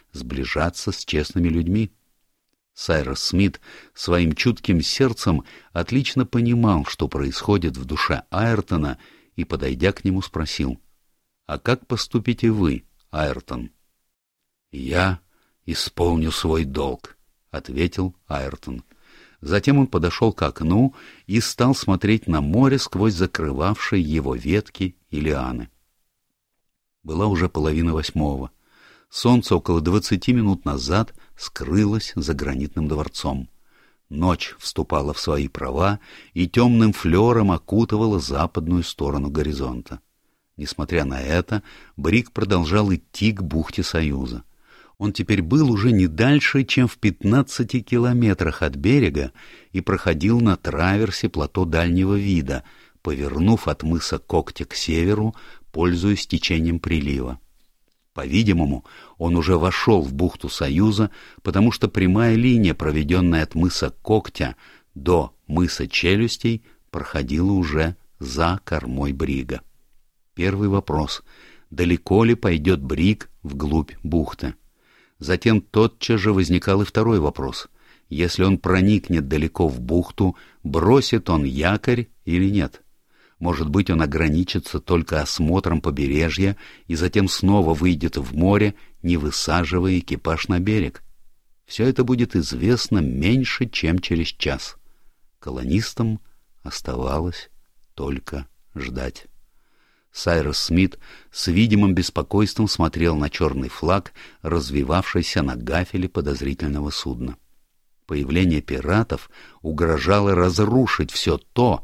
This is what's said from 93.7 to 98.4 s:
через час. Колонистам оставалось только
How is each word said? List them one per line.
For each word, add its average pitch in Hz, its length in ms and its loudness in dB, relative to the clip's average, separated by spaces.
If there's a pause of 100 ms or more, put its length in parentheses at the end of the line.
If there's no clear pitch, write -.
через 82 280 -2
час. - 480 -6 (600)
Колонистам 101 840 -2 (420)
оставалось 71 880 -6 (440)
только 69 540 -8 (260)